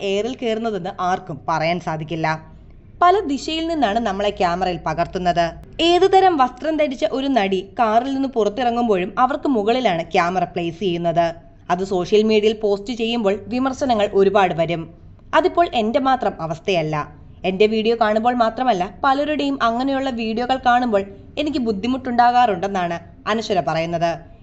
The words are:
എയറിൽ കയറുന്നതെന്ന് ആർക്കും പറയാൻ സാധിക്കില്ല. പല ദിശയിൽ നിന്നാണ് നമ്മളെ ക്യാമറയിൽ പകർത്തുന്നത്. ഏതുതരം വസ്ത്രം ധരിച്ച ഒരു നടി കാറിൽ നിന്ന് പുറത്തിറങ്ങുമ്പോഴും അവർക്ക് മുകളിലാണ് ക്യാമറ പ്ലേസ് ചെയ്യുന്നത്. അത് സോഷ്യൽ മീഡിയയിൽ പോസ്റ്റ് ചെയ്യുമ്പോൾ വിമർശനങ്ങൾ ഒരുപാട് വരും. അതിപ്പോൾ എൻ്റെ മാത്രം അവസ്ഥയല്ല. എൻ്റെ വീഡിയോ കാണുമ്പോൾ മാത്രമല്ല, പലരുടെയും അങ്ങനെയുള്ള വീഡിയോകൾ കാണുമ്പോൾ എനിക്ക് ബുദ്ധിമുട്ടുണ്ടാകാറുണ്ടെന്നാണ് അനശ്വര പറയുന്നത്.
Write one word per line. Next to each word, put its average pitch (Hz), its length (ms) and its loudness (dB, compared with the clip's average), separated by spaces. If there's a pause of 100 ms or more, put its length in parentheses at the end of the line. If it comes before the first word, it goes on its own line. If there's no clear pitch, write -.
(120)
എയറിൽ 214 300 -2
കയറുന്നതെന്ന് 220 520 -4 (160)
ആർക്കും 185 280 -4 (140)
പറയാൻ 160 280 0 (100)
സാധിക്കില്ല. 160 380 -4 (720)
പല 359 140 6 (140)
ദിശയിൽ 320 400 -4
നിന്നാണ് 233 360 0
നമ്മളെ 202 220 -2 (100)
ക്യാമറയിൽ 180 460 0
പകർത്തുന്നത്. 170 640 0 (400)
ഏതുതരം 370 540 6
വസ്ത്രം 262 400 -2
ധരിച്ച 302 240 -2 (120)
ഒരു 269 200 -2
നടി 196 220 2 (200)
കാറിൽ 233 380 2
നിന്ന് 269 200 -2
പുറത്തിറങ്ങുമ്പോഴും 220 760 0 (120)
അവർക്ക് 285 340 0
മുകളിലാണ് 208 460 0 (100)
ക്യാമറ 180 400 0
പ്ലേസ് 170 320 -6
ചെയ്യുന്നത്. 170 420 0 (460)
അത് 180 180 0
സോഷ്യൽ 202 400 2
മീഡിയയിൽ 214 320 4
പോസ്റ്റ് 202 380 -2
ചെയ്യുമ്പോൾ 226 340 0 (200)
വിമർശനങ്ങൾ 254 520 0 (140)
ഒരുപാട് 196 400 4
വരും. 165 240 -2 (540)
അതിപ്പോൾ 349 280 4 (140)
എൻ്റെ 233 280 0
മാത്രം 247 280 0 (100)
അവസ്ഥയല്ല. 160 480 -2 (560)
എൻ്റെ 190 240 4
വീഡിയോ 226 280 2
കാണുമ്പോൾ 220 420 2
മാത്രമല്ല, 226 420 0 (180)
പലരുടെയും 285 540 0 (100)
അങ്ങനെയുള്ള 269 440 -2 (100)
വീഡിയോകൾ 240 460 -2
കാണുമ്പോൾ 240 360 2 (380)
എനിക്ക് 294 240 -2
ബുദ്ധിമുട്ടുണ്ടാകാറുണ്ടെന്നാണ് 226 1300 0 (340)
അനശ്വര 214 280 -2 (100)
പറയുന്നത്. 165 420 -2 (300)